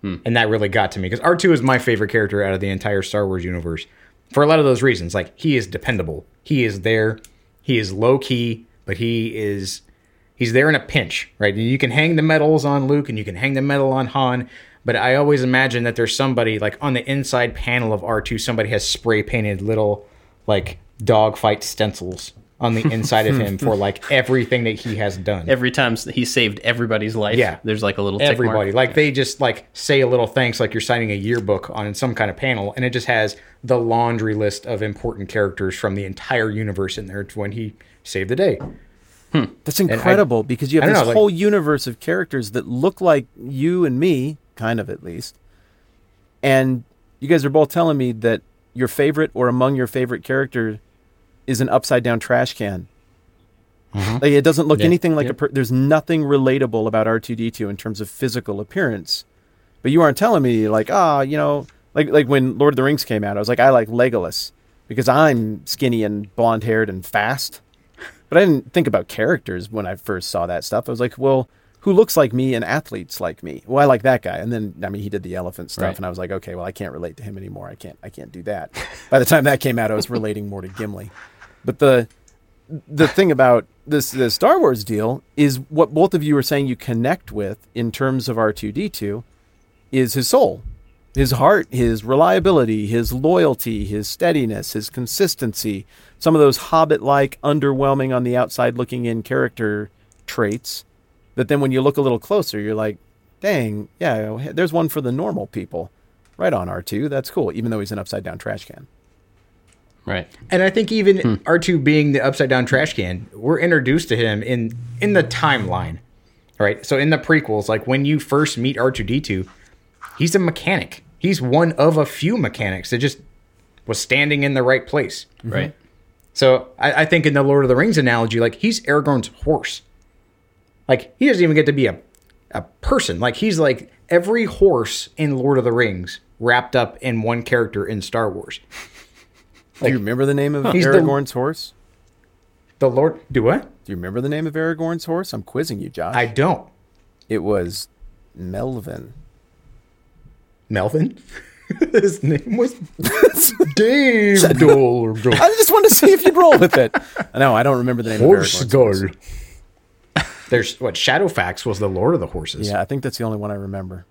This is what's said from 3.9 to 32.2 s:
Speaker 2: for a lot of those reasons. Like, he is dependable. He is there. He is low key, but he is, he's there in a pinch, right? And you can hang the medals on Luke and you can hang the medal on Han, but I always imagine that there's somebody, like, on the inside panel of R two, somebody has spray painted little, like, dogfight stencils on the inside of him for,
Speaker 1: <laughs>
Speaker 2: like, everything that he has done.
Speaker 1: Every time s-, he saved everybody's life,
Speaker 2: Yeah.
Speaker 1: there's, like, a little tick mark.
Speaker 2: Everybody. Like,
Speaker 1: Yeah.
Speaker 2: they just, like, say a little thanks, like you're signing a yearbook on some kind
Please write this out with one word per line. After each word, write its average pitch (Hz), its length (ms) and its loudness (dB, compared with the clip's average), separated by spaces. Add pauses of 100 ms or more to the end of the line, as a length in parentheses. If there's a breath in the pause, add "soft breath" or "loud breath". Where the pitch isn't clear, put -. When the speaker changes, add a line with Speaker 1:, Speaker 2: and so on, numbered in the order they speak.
Speaker 2:
for 143 100 4
a 147 40 4
lot 160 120 4
of 147 60 4
those 123 180 2
reasons. 90 320 0
Like, 90 200 -4
he 151 200 -2
is 110 120 -2
dependable. 85 580 -6 (180)
He 131 220 0
is 98 160 -4
there. 110 380 0 (420 soft breath)
He 127 160 0
is 98 160 -4
low 117 240 2
key, 120 480 -4 (200)
but - 120 -6
he 113 400 -4
is, 101 440 -6 (540)
he's 120 160 -2
there 131 160 4
in 156 80 4
a - 60 2
pinch, - 580 -4
right? 101 140 0
And 110 100 -2
you 123 140 0
can 127 140 0
hang 156 260 2
the 151 40 2
medals 156 440 2
on 139 220 0
Luke 143 200 0
and 113 100 -6
you 107 60 -6
can 101 140 -8
hang 139 160 -2
the 135 80 0
medal 139 320 0
on 131 140 -2
Han, 123 420 -2 (340 loud breath)
but 117 140 0
I 127 180 2
always 143 280 4
imagine 127 420 0
that 117 100 -2
there's 117 200 -2
somebody, 120 440 0
like, 104 220 -4
on 143 120 -2
the 123 160 -4
inside 127 460 -2
panel 120 380 -2
of 92 100 -4
R 110 180 -2
two, 113 160 -6
somebody 110 320 -2
has 104 160 -2
spray 107 380 0
painted 104 380 -2
little, 104 440 -2 (400 soft breath)
like, - 320 -2 (260)
dogfight 107 600 2
stencils 92 680 -6 (240)
on 117 160 -2
the 113 160 0
inside 110 380 0
of 135 100 2
him 101 200 -2
for, 117 180 0
Speaker 1:
<laughs> 98 100 0
Speaker 2:
like, - 260 -6
everything 127 520 2
that 110 160 -4
he 113 160 -8
has 101 220 -4
done. 92 320 -4
Speaker 1:
Every 123 220 2
time 123 220 0
s-, - 120 -8
he 127 180 -2
saved 113 400 0
everybody's 110 520 -2
life, 107 220 -2
Speaker 2:
Yeah. 101 280 0
Speaker 1:
there's, 107 180 -4
like, 98 140 -2
a 101 40 -4
little 101 180 -4
tick 143 100 2
mark. 139 80 2
Speaker 2:
Everybody. 110 340 0
Like, 127 200 2
Speaker 1:
Yeah. - 40 -4
Speaker 2:
they 151 160 2
just, 131 300 -4
like, 120 320 -2
say - 280 0
a 131 60 2
little 123 200 2
thanks, 123 340 -2
like 110 120 -2
you're 113 60 -2
signing 113 320 -2
a 101 40 -4
yearbook 101 560 -2
on 104 240 -6
some 123 200 -4
kind 107 160 -2